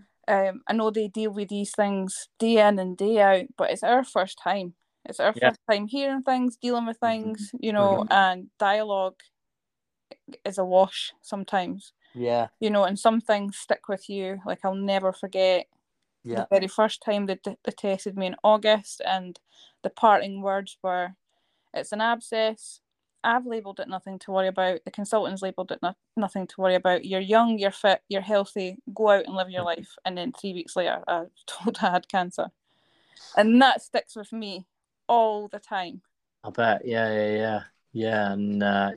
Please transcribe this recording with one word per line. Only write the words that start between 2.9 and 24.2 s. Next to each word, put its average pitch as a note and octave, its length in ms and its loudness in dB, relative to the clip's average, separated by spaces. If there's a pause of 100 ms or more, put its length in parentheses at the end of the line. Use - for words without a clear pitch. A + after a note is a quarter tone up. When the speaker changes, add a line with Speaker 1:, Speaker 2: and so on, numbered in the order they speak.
Speaker 1:
day G#3+ 240 2
out, G3 260 6 (100)
but - 140 0
it's G3 140 -2
our B3 200 4
first G3 380 -2
time. F3+ 320 -2 (320)
It's - 140 -12
our A3 140 4
Speaker 2:
Yeah. B3 160 4
Speaker 1:
first A3+ 100 -12 (100)
time G#3 160 2
hearing C4+ 360 -4
things, B3+ 340 0
dealing A#3+ 300 -2
with A3+ 140 -8
Speaker 2:
Mm-hmm. A#3 100 2 (200)
Speaker 1:
things, G#3 200 -10 (100)
you A3 120 -2
know, G3+ 280 4
Speaker 2:
Mm-hmm. G#3+ 120 -2
Speaker 1:
and F#3 460 2
dialogue G3+ 640 0 (1200)
is G3 140 -6
awash F#3 540 2 (100)
sometimes. F#3+ 720 -6 (220)
Speaker 2:
Yeah. A#2+ 340 0 (120)
Speaker 1:
You G#3+ 100 0
know, G3+ 140 4
and G3 140 -2
some A3+ 220 4
things G3+ 380 -2
stick - 300 -4
with G3 200 -6
you. G3 380 -6
Like, F#3 180 -6
I'll F#3+ 100 -2
never G3 380 0
forget F#3+ 540 0 (560)
Speaker 2:
Yeah. A#2 180 -6
Speaker 1:
the A2+ 100 -4
very F#3+ 180 2
first G#3+ 340 -2
time G3+ 240 -2
they, F#3+ 180 -4
they G3+ 280 -8
tested G3 440 -6
me F#3+ 100 -4
in F3+ 160 -6
August, G#3+ 600 2
and F#3 340 -6 (440)
the - 80 -4
parting G3 500 2
words G3 420 -4
were, F3+ 320 -4 (600)
"It's - 180 -8
an G#3+ 80 -6
abscess. A3+ 800 -4 (420)
I've A#3+ 240 0
labelled G#3 340 -8
it - 80 -8
nothing F#3+ 320 -10